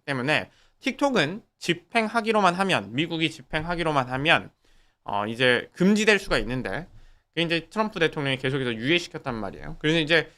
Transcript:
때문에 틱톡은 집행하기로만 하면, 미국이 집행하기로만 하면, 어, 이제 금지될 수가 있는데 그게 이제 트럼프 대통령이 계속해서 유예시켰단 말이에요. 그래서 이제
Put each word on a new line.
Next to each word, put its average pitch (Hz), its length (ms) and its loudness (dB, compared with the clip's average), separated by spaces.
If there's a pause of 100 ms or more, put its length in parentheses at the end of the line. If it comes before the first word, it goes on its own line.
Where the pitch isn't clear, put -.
때문에 131 460 0 (300)
틱톡은 226 600 0 (180)
집행하기로만 214 960 0
하면, 156 360 0
미국이 160 380 -2
집행하기로만 156 800 -2
하면, 131 400 2 (540)
어, 101 220 -2
이제 117 460 2
금지될 208 460 4
수가 175 200 -2
있는데 117 480 -6 (440)
그게 165 120 -4
이제 165 280 -2
트럼프 214 300 -4
대통령이 147 360 0
계속해서 131 380 -2
유예시켰단 143 600 -4
말이에요. 98 440 -10
그래서 156 200 2
이제 156 400 2